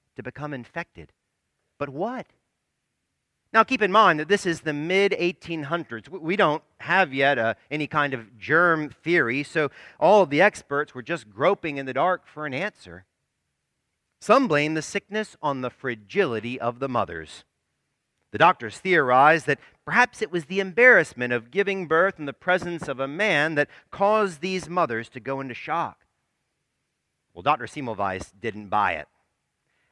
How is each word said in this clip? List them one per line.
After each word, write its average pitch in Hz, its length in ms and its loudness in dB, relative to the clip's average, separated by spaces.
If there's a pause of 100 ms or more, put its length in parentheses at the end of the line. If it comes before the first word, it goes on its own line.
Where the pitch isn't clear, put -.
(180)
to - 60 -12
become 143 300 -12
infected. 120 600 -14 (640)
But 143 100 -6
what? 185 380 -8 (1300)
Now, 220 100 6
keep 254 180 -4
in 190 120 0
mind 190 260 6
that 151 80 -6
this 202 180 0
is 165 160 -4
the 151 120 -4
mid-eighteen 175 920 -2
hundreds. 139 440 -8
W-, 143 140 -16
we 160 140 -4
don't 160 280 2 (180)
have 165 320 0
yet, 135 240 2
uh, 113 160 0 (180)
any 151 160 -4
kind 143 260 -2
of 113 240 -12
germ 156 520 0
theory, 143 540 -2
so 151 280 -2 (300)
all 190 220 8
of 143 80 -2
the 143 100 4
experts 147 520 0
were 127 80 -12
just 117 280 -10
groping 147 480 -2
in 139 80 -8
the 131 80 -6
dark 165 340 -2
for 151 180 -12
an 143 80 -8
answer. 123 520 -10 (1160)
Some 247 260 4
blame 151 260 0
the 160 80 -4
sickness 208 580 -8
on 139 220 -4
the 123 80 -6
fragility 120 880 -4
of 120 200 -4
the 135 100 -6
mothers. 87 540 -4 (880)
The 107 80 -2
doctors 135 400 2
theorized 151 640 4
that 139 140 -2 (260)
perhaps 240 340 0
it 175 120 -8
was 170 140 -4
the 190 140 -6
embarrassment 185 720 4
of 120 200 -4
giving 190 340 -2
birth 165 320 2
in 151 80 -10
the 139 80 -8
presence 180 540 -2
of 131 120 -6
a 135 80 -4
man 160 480 0
that 147 140 0 (220)
caused 196 500 0
these 185 260 -4
mothers 147 420 -2
to 127 100 -16
go 135 220 -6
into 131 120 -10
shock. 151 520 -8 (1300)
Well, 87 100 -14
Doctor 135 220 0
Semmelweis 101 720 -6
didn't 104 300 -10
buy 98 240 0
it. 76 140 -10 (840)